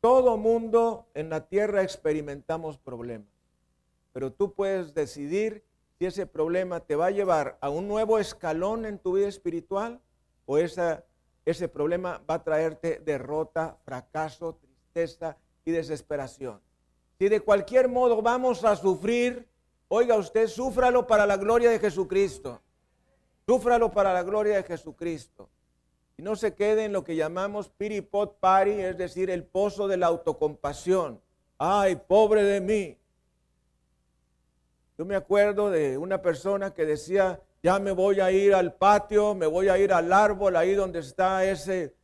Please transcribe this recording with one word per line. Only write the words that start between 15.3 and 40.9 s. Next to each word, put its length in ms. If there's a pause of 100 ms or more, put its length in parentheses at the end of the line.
y 80
desesperación. 880 (580)
Si 120
de 100
cualquier 480
modo 340
vamos 440
a 100
sufrir, 720 (400)
oiga 300
usted, 320
súfralo 580
para 180
la 120
gloria 340
de 80
Jesucristo. 840 (840)
Súfralo 420
para 240
la 100
gloria 340
de 60
Jesucristo. 840 (680)
Y 60
no 140
se 180
quede 320
en 80
lo 100
que 120
llamamos 540
pity 320
pot 360
party, 320
es 260
decir, 360
el 120
pozo 440
de 100
la 80
autocompasión. 1120 (380)
"Ay, 380
pobre 480
de 180
mí". 360 (2000)
Yo 100
me 100
acuerdo 560
de 260
una 240
persona 500
que 140
decía, 560 (220)
"Ya 160
me 120
voy 280
a 120
ir 220
al 220
patio, 580
me 140
voy 220
a 100
ir 120
al 220
árbol, 420
ahí 200
donde 240